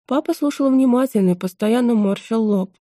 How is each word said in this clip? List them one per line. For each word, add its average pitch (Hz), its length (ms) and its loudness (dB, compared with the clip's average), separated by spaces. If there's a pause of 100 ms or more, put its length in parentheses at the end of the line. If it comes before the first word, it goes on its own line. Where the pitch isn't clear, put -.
Папа 302 260 -4
слушал 285 360 -2
внимательно 254 600 2
и 180 40 0
постоянно 226 580 -2
морщил 208 480 -2
лоб, 202 420 -2